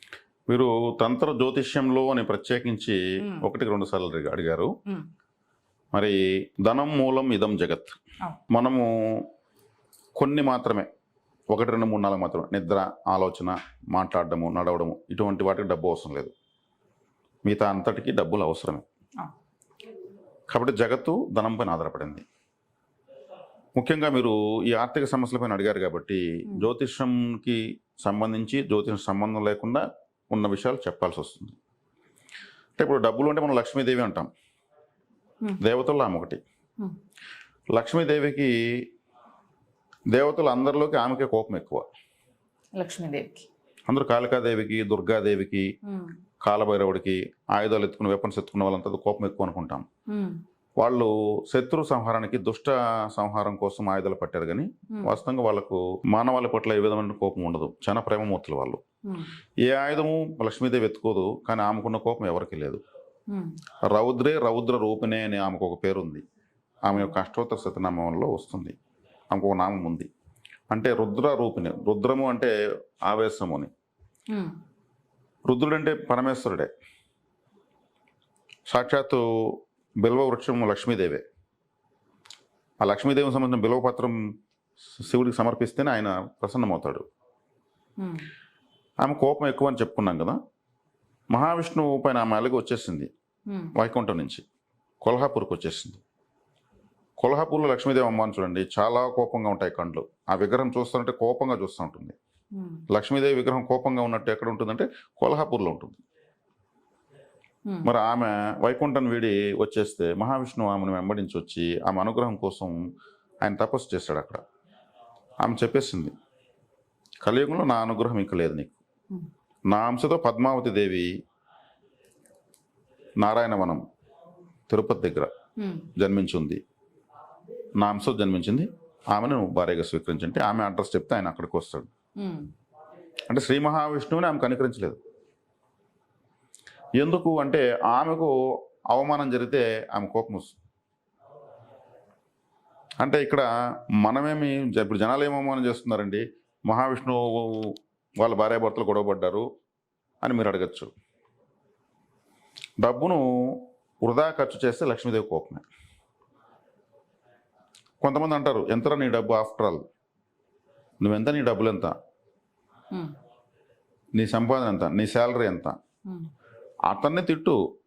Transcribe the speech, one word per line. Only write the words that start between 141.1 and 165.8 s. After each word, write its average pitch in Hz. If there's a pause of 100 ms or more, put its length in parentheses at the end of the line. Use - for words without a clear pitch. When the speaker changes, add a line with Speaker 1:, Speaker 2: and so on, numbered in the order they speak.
Speaker 1:
అంటే, 143
ఇక్కడ 123 (160)
మనమేమి 139
జ-, 101
ఇప్పుడు 104
జనాలు 127
ఏం 143
అవమానం 135
చేస్తున్నారండి? 113 (360)
మహావిష్ణువు 117 (440)
వాళ్ళ 113
భార్యాభర్తలు 110
గొడవపడ్డారు 101 (680)
అని 123
మీరు 113
అడగచ్చు. 92 (1900)
డబ్బును 147 (840)
వృధా 147
ఖర్చు 131
చేస్తే 120
లక్ష్మీదేవి 113
కోపమే. 78 (2500)
కొంతమంది 151
అంటారు, 143
"ఎంతరా 131
నీ 135
డబ్బు, 113
after 110
all 82 (1160)
నువ్వెంత, 107
నీ 147
డబ్బులు 113
ఎంత, 87
Speaker 2:
మ్మ్. - (1000)
Speaker 1:
నీ 110
సంపాదన 117
ఎంత, 95
నీ 95
శాలరీ 120
ఎంత?" 87 (380)